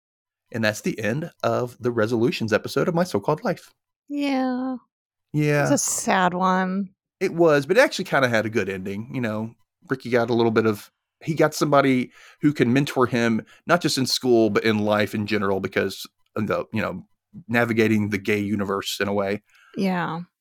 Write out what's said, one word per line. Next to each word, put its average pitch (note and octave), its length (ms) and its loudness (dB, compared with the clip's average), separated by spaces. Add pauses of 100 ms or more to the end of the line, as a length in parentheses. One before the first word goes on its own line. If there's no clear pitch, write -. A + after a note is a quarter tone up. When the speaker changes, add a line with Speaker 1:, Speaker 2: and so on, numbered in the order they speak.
(520)
Speaker 1:
And A2+ 120 -4
that's G#2+ 180 -2
the - 180 -4
end B2+ 320 -4 (120)
of A#2 360 -2
the B2 120 -2
resolutions A2+ 640 0
episode C#3+ 340 -2
of E3+ 80 -2
My E3+ 80 0
So-Called F3 400 -4
Life. - 300 -6 (340)
Speaker 2:
Yeah. C4 720 -4 (560)
Speaker 1:
Yeah. D3 300 2
Speaker 2:
It's C#3+ 80 0
a C#4+ 60 4
sad F#3 560 0
one. F#3 560 -2 (300)
Speaker 1:
It F#3 140 -2
was, D#3 320 4
but F#3 120 0
it B3+ 40 8
actually A#3+ 240 0
kinda C3+ 240 2
had A2 160 2
a A2 40 -6
good G#2 200 0
ending. G2+ 440 -8
You C3 80 -4
know, A2 340 -6 (340)
Ricky B2+ 200 -4
got A#2 200 2
a B2 40 2
little A#2 180 4
bit A2 140 4
of, G#2+ 240 -2 (320)
he D#3+ 120 -4
got D3+ 200 2
somebody C#3 580 2 (300)
who D3 120 4
can B2 180 2
mentor C3+ 360 2
him, A#2 380 0 (200)
not F3 160 2
just C#3+ 160 -2
in C3 80 0
school, A#2 440 4
but G#2 140 0
in A2 160 2
life G#2 360 0
in G#2 120 -4
general, G2 320 0
because G2 460 -4 (300)
of G#2+ 120 -4
the, F2+ 240 -4
you A2 100 -4
know, F2+ 240 -6 (420)
navigating A2+ 640 2
the G#2 80 -2
gay G#2 220 -2
universe G2 640 -4
in G2 60 -2
a G2+ 60 -4
way. G2+ 280 -2 (340)
Speaker 2:
Yeah. F3+ 460 -4 (200)